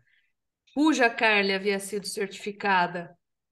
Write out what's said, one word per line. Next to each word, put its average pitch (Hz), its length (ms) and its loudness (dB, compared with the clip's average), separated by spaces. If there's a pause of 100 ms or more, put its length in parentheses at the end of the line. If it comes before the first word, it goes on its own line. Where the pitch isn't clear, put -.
(760)
cuja 262 340 4
carne 208 460 2
havia 196 240 -2
sido 196 280 -8
certificada 190 1120 -4 (360)